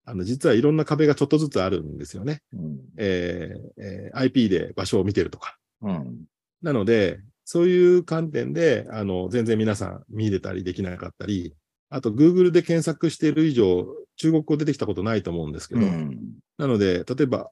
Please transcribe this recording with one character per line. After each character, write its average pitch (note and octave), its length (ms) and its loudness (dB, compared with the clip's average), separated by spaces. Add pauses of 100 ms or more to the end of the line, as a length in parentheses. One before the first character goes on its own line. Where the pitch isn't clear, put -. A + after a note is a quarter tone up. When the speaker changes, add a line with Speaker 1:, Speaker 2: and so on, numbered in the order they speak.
Speaker 1:
あ A2+ 80 -14
の、 F2+ 100 -4
実 C3+ 260 0
は A2 60 6
い A#2 60 4
ろ D3 100 4
ん D#3 60 2
な D3+ 80 0
壁 D3+ 220 2
が C#3+ 80 4
ち - 60 -2
ょ C#3 40 2
っ - 20 -4
と D3+ 100 4
ず D3+ 120 0
つ F#2+ 120 -2
あ F#2 80 0
る E2+ 140 -2
ん D2 140 -12
で C#2+ 80 -12
す - 120 -14
よ G2 60 -10
ね。 D3 180 -6 (120)
Speaker 2:
う A2 40 -14
ん。 D#2 220 -10 (180)
Speaker 1:
え F2 560 -4 (240)
ー、 - 40 -18
え G2 320 -14
ー、 - 40 -8
ア C3+ 80 2
イ B2+ 60 2
ピ A#2+ 160 4
ー - 20 2
で F#2 260 0
場 F#2+ 100 -6
所 G#2 140 0
を F2+ 40 2
見 G2 100 0
て G2 100 2
る D#2+ 60 -4
と - 100 -18
か。 - 180 -16 (240)
Speaker 2:
う G#2 100 -6
ん。 C#2 340 -8 (360)
Speaker 1:
な D#3+ 120 -2
の G#2 120 0
で、 G2 340 2 (240)
そ E3+ 200 0
う F3+ 40 4
い F3+ 300 6
う E3+ 60 2
観 E3 280 -4
点 C3 220 -4
で、 D#3 380 2
あ A2 120 -6
の、 F#2+ 260 -2
全 A#2 160 0
然 A2 120 2
皆 A2 180 2
さ G2 120 -6
ん F#2 220 -12
見 G#2+ 200 -2
れ F#2 100 0
た G2 140 -8
り F#2+ 100 -6
で F2+ 100 -4
き G2 100 -4
な F2+ 140 -6
か F2 120 -10
っ - 80 -20
た - 80 -12
り、 F2 280 -4 (360)
あ C#3 100 -8
と、 A2+ 120 -2
Google F3 400 6
で E3+ 100 4
検 E3 220 0
索 E3 260 0
し - 80 -10
て D#3+ 100 0
い D3 60 2
る D#3+ 120 2
以 D3+ 80 2
上、 F#2 320 4 (300)
中 D#3+ 160 2
国 D#3 120 2
語 - 140 0
出 D3+ 80 0
て D3+ 80 0
き - 40 -6
た - 80 -4
こ G#2+ 80 -2
と F2+ 100 -4
な A2 120 0
い G2 80 -2
と F2 80 -6
思 E2+ 140 -4
う D2+ 40 -8
ん - 20 -8
で - 80 -10
す - 80 -16
け - 80 -8
ど、 A#2 60 2
Speaker 2:
う - 20 4
ん。 D#2 340 -2 (400)
Speaker 1:
な D3 100 -2
の A#2+ 100 2
で、 F#2 260 2
例 C3+ 200 0
え - 20 2
ば、 A2 260 -2